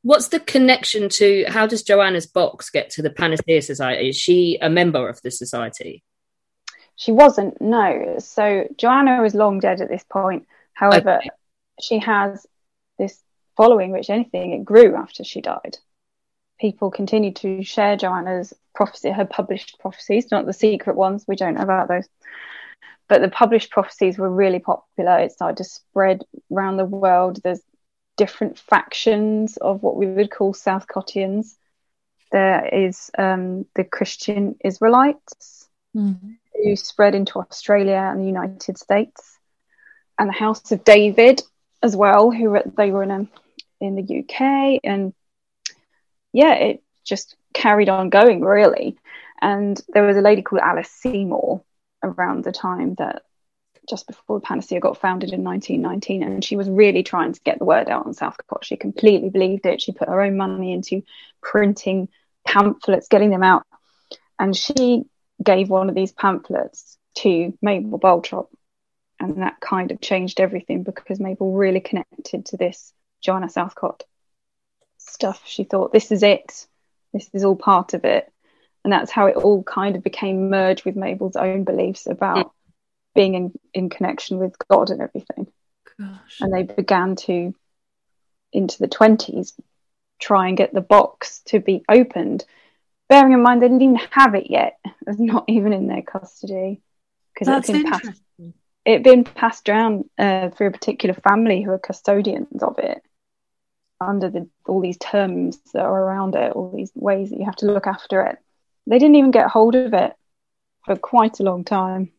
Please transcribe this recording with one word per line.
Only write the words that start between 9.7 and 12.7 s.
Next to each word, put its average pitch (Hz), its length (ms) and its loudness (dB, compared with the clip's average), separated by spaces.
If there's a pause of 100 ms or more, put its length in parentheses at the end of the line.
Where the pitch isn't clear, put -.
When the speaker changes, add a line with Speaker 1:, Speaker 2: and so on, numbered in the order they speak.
Speaker 2:
at - 80 -8
this - 140 -8
point. 190 440 -4 (260)
However, 196 440 4
Speaker 1:
Okay. - 120 -6 (520)
Speaker 2:
she 226 180 -2
has 202 460 -4 (520)